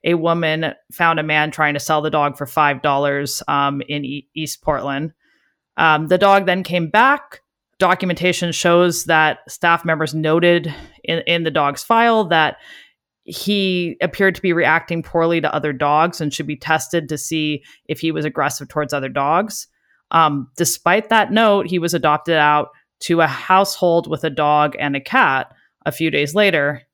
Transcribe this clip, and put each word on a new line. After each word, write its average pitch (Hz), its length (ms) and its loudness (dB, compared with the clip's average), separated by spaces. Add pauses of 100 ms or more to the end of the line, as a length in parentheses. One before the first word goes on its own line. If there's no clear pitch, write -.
a 170 120 2
woman 160 580 -2 (180)
found 165 280 0
a 151 40 -4
man 151 280 0
trying 147 220 0
to 143 60 -4
sell 151 220 0
the 151 80 -2
dog 147 280 0
for 143 80 -6
five 143 360 0
dollars, 143 640 -2
um, 143 400 0
in 147 180 -6
E-, 139 280 -10
East 156 280 -10
Portland. 139 520 -4 (640)
Um, 156 300 2
the 180 100 4
dog 196 280 4
then 185 180 0
came 170 260 -2
back. 262 520 2 (360)
Documentation 180 760 0
shows 175 540 2
that 156 340 2 (100)
staff 170 360 0
members 156 300 -2
noted 165 580 2 (300)
in, 165 240 -4
in 170 160 0
the 160 80 -2
dog's 143 320 -2
file 226 420 2
that 160 320 2 (680)
he 185 760 -2
appeared 185 340 0
to - 60 -14
be 175 120 0
reacting 165 500 0
poorly 165 380 0
to 156 120 -2
other 147 200 -4
dogs 151 480 0
and 151 120 -4
should 147 140 -8
be 147 80 -6
tested 156 540 -2
to 151 80 -6
see 151 460 -6 (240)
if - 120 -8
he 160 120 -2
was 156 120 -4
aggressive 147 460 -4
towards 151 240 -4
other 135 160 -6
dogs. 156 580 -2 (440)
Um, 151 440 2
despite 190 540 0
that 220 220 2
note, 202 360 2
he 175 120 -2
was 170 140 -4
adopted 160 440 0
out 147 320 2 (320)
to 170 180 0
a 160 80 4
household 175 800 2
with 151 160 -6
a 160 60 -2
dog 147 500 2
and 143 160 -4
a 139 60 -4
cat. 147 500 0 (340)
A 151 60 -2
few 160 180 -2
days 147 240 -2
later 165 500 0 (100)